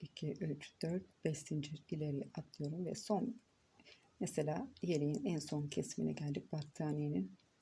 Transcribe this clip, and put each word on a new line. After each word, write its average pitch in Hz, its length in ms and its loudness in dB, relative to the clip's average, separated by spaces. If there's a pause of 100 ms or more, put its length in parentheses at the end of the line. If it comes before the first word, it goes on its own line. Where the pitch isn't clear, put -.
iki, - 320 -4
üç, 151 400 -2 (100)
dört, 175 200 2 (220)
beş 156 140 2
zincir 151 520 -2
ileriye 151 440 0
atlıyorum 156 520 -2
ve - 80 0
son, - 460 2 (800)
mesela 160 480 0 (140)
yeleğin 151 420 4
en 170 140 2
son 147 300 0
kesimine - 440 0
geldik. 147 400 -2
Battaniyenin 151 800 0 (300)